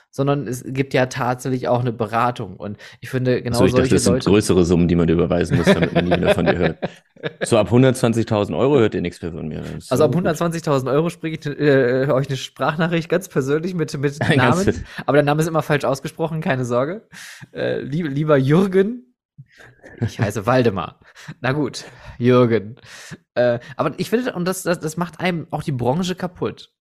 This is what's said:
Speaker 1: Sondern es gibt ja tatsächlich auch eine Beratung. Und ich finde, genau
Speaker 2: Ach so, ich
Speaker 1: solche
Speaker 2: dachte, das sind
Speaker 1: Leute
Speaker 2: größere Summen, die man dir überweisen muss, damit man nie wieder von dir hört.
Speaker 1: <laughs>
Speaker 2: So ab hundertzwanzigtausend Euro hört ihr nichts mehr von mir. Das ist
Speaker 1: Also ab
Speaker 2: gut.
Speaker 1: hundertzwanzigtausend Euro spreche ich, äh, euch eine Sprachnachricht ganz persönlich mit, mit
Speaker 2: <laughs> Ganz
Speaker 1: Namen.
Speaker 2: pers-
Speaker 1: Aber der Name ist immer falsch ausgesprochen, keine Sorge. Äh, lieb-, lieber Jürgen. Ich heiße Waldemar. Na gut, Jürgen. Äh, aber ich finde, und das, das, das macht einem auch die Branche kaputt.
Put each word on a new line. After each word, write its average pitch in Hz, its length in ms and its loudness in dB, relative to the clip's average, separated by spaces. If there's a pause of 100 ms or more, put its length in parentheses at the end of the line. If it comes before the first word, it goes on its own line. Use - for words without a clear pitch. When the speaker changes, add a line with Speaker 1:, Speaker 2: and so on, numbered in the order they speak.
(100)
Speaker 1:
Sondern 139 360 -2
es 127 180 -8
gibt 135 300 -4
ja 131 120 2
tatsächlich 127 600 -4
auch 123 140 2
eine 123 120 -2
Beratung. 113 640 -2
Und 101 200 -10 (240)
ich 117 100 -16
finde, 127 320 0
genau 120 140 -2
Speaker 2:
Ach - 40 0
so, 98 40 4
ich 92 80 4
Speaker 1:
solche 127 140 4
Speaker 2:
dachte, 123 100 2
das 85 80 2
sind 95 80 4
Speaker 1:
Leute 85 180 2
Speaker 2:
größere 95 340 4
Summen, 87 220 4
die 82 80 4
man 85 140 2
dir 82 60 4
überweisen 85 420 0
muss, - 100 2
damit 185 260 2
man 170 120 0
nie 175 120 0
wieder 180 200 2
von - 100 0
dir 180 120 2
hört. 82 260 0
Speaker 1:
<laughs> - 40 -4 (540)
Speaker 2:
So - 140 2
ab 104 140 2
hundertzwanzigtausend 113 840 2
Euro 135 220 2
hört 110 160 2
ihr 90 60 -2
nichts 87 220 -6
mehr 85 100 -8
von 80 160 -8
mir. 80 140 -10
Das 78 80 -10 (140)
ist - 80 -10
Speaker 1:
Also - 120 2
ab 147 60 4
Speaker 2:
gut. 143 80 0
Speaker 1:
hundertzwanzigtausend 165 720 -2
Euro 156 180 0
spreche 160 460 -8
ich, - 40 -16
äh, 135 540 2
euch 135 160 0
eine 139 80 -4
Sprachnachricht 160 720 -4
ganz - 220 -2
persönlich 160 440 -2
mit, 156 240 -4
mit 139 220 -2
Speaker 2:
<laughs> - 0 -
Ganz 123 160 2
Speaker 1:
Namen. 127 300 4
Speaker 2:
pers- - 160 0 (240)
Speaker 1:
Aber 135 100 4
der 147 80 6
Name 147 160 2
ist 165 80 2
immer 160 140 0
falsch 147 220 0
ausgesprochen, 156 580 -4
keine 131 240 -2
Sorge. 139 420 -2 (460)
Äh, 123 260 -4
lieb-, 147 280 -4
lieber 147 280 2
Jürgen. 190 800 2 (880)
Ich 110 180 -4
heiße 104 240 -4
Waldemar. 117 560 0 (400)
Na 123 120 -2
gut, 143 340 -6 (320)
Jürgen. 120 580 4 (580)
Äh, 120 240 2 (200)
aber 143 180 -2
ich - 140 -6
finde, 247 240 -2
und 175 120 -4
das, 185 160 -4
das, 170 180 -2
das 160 180 -8
macht 175 200 -6
einem 170 320 -4
auch 147 120 -6
die 156 100 -4
Branche 139 440 -2
kaputt. - 640 -8